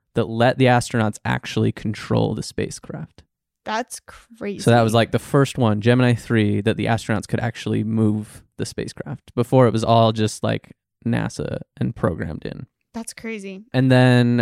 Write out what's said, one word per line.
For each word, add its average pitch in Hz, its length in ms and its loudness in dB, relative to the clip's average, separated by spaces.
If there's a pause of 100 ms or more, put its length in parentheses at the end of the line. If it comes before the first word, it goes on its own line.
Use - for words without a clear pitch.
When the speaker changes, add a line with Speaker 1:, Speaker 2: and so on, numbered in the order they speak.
(140)
Speaker 1:
that 117 140 0
let 117 300 2
the 131 60 4
astronauts 123 600 2
actually 110 460 -2
control 110 640 -4
the 117 80 -8
spacecraft. - 800 -10 (420)
Speaker 2:
That's 220 360 -8
crazy. - 580 -14
Speaker 1:
So - 140 2
that 117 100 6
was, 110 120 2
like, 113 180 2
the 120 80 0
first - 380 0
one, 107 220 2
Gemini 120 340 4
three, 104 480 0
that 107 140 0
the 107 100 -2
astronauts 110 420 -2
could 113 120 -2
actually 110 440 -4
move 107 580 -2 (160)
the 104 80 -6
spacecraft. - 680 -12
Before, 123 340 4
it 107 40 0
was 110 120 -2
all 113 280 4
just, 107 300 -4
like, 110 340 -6 (300)
nasa 113 540 -4 (160)
and 123 180 -4
programmed - 500 -6
in. - 220 -12 (280)
Speaker 2:
That's 226 180 -12
crazy. 202 520 -14 (100)
Speaker 1:
And 131 160 4
then, 123 520 6